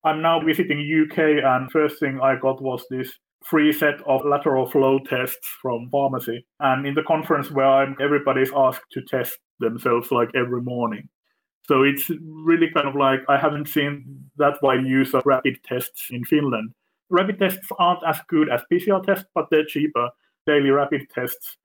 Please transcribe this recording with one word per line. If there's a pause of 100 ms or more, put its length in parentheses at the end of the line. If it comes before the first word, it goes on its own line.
I'm
now
visiting
U
K,
and
first
thing
I
got
was
this (340)
free
set
of
lateral
flow
tests (140)
from
pharmacy. (140)
And
in
the
conference
where
I'm,
everybody's
asked
to
test (220)
themselves,
like,
every
morning. (600)
So
it's
really
kind
of
like, (100)
I
haven't
seen
that
wide
use
of
rapid
tests
in
Finland. (400)
Rapid
tests (100)
aren't
as
good
as
P
C
R
tests,
but
they're
cheaper. (360)
Daily
rapid (100)
tests